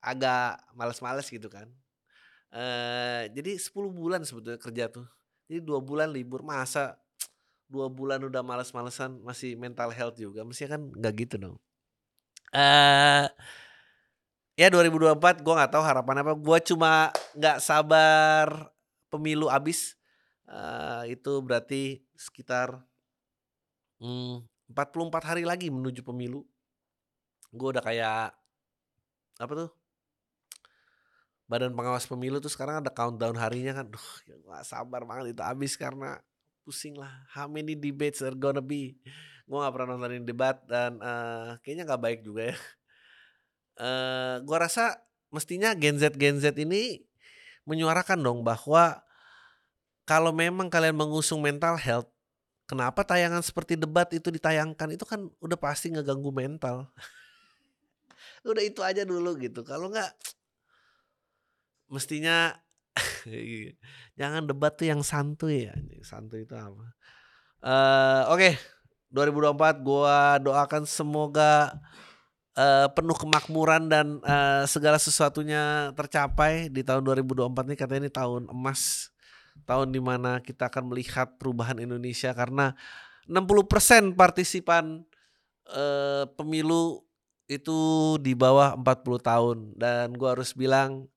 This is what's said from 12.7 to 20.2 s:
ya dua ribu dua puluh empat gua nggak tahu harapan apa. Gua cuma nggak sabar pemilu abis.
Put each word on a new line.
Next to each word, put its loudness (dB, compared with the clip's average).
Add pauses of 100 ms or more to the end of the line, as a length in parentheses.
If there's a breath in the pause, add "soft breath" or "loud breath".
ya 10
dua 10
ribu 6
dua 8
puluh -6
empat 6
gua 2
nggak 2
tahu 2
harapan 0 (100)
apa. 0
Gua 4
cuma 4 (240)
nggak 4
sabar 6 (320)
pemilu -2
abis. -2 (560)